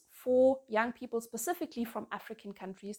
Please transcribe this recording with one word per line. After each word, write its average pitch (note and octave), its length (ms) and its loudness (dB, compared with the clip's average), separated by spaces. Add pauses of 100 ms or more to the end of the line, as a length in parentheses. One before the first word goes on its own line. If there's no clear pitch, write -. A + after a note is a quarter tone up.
for C4 580 4
young A3+ 260 0
people, A#3 280 -6
specifically A#3+ 640 -4
from A3+ 260 -8
African - 420 -10
countries, G3 460 -12